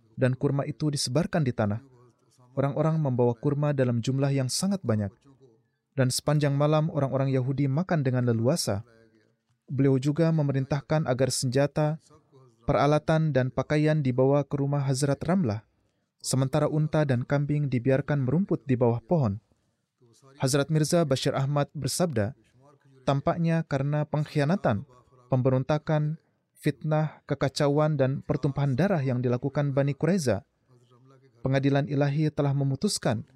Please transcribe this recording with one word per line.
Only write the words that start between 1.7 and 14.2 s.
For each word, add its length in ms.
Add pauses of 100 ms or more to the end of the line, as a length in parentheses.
Orang-orang 480
membawa 320
kurma 400
dalam 320
jumlah 240
yang 240
sangat 320
banyak, 240 (880)
dan 160
sepanjang 400
malam 400
orang-orang 400
Yahudi 320
makan 400
dengan 240
leluasa. 560 (880)
Beliau 240
juga 320
memerintahkan 800
agar 240
senjata, 640 (720)
peralatan, 640
dan 160
pakaian 560
dibawa 400